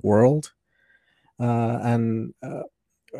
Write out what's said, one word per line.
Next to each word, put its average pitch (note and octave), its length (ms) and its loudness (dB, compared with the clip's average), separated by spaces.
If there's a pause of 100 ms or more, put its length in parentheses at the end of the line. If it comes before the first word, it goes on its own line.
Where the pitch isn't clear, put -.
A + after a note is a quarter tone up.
world. B2 520 4 (880)
Uh, A#2 440 -2
and, A2+ 500 -2 (100)
uh, - 200 -12 (560)